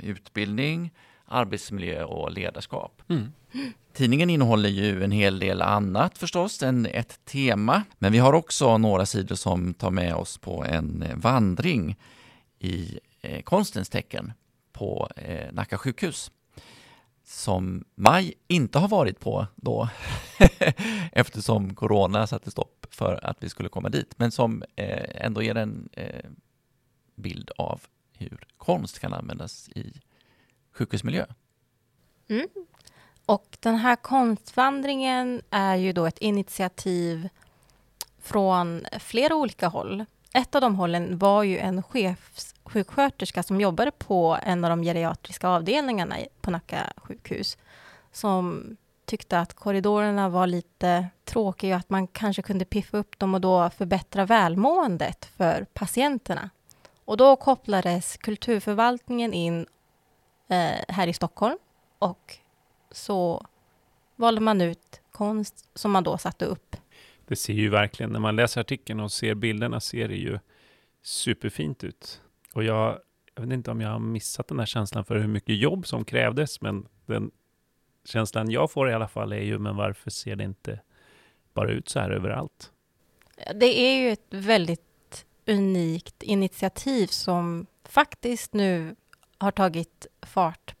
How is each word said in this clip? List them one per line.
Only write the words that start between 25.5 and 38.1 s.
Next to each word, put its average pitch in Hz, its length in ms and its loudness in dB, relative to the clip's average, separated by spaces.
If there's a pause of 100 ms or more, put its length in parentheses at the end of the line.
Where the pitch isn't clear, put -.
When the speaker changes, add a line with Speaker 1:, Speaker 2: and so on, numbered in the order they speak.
Speaker 1:
en, 107 380 -6
eh, - 380 -12 (840)
bild - 420 -12
av - 260 -6 (340)
hur - 280 -14 (120)
konst - 420 -2
kan - 140 -8
användas - 560 -10
i - 240 -12 (800)
sjukhusmiljö. - 540 -4 (1000)
Speaker 3:
Mm. 240 200 -4 (800)
Och - 340 0
den 226 160 2
här 240 200 4
konstvandringen 254 1500 0
är 196 260 2
ju 185 160 2
då 170 140 2
ett 160 120 -4
initiativ 185 1080 -2 (920)